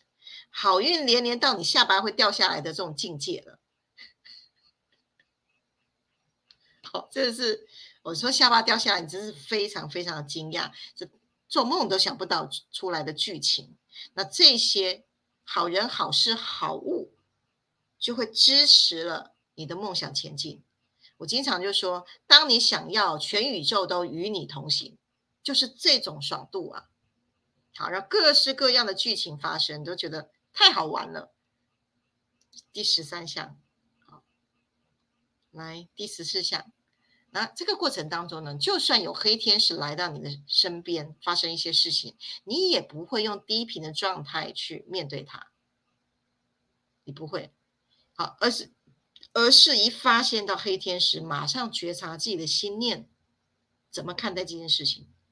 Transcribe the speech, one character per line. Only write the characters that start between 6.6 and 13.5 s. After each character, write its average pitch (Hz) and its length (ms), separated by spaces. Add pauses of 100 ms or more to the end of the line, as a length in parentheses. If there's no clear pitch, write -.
<laughs> - 20
好， - 260
这 262 220
是， 226 340 (360)
我 165 120
说 226 160
下 269 180
巴 233 140
掉 226 160
下 220 160
来， 180 60
你 165 80
真 190 180
是 214 60
非 208 360
常 160 220
非 175 140
常 170 120
的 147 60
惊 156 300
讶， 170 180 (240)
这 - 140 (400)
做 277 160
梦 262 240
都 196 100
想 190 180
不 - 80
到 160 240 (220)
出 185 220
来 160 100
的 151 100
剧 156 280
情。 - 360 (380)